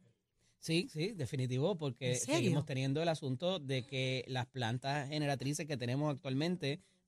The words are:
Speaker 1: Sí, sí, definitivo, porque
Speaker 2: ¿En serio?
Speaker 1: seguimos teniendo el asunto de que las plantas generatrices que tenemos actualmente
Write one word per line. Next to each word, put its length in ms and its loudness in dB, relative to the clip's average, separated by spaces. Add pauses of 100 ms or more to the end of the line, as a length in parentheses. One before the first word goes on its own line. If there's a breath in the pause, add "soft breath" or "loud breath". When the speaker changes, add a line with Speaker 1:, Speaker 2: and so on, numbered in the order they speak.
(600)
Speaker 1:
Sí, 320 0
sí, 200 -2
definitivo, 640 0
porque 360 -2
Speaker 2:
¿En 60 0
serio? 160 2
Speaker 1:
seguimos 300 4
teniendo 360 0
el 80 2
asunto 500 0
de 260 -2
que 420 0
las 180 -2
plantas 640 -2
generatrices 580 0
que 80 -2
tenemos 380 0
actualmente 680 0 (260 soft breath)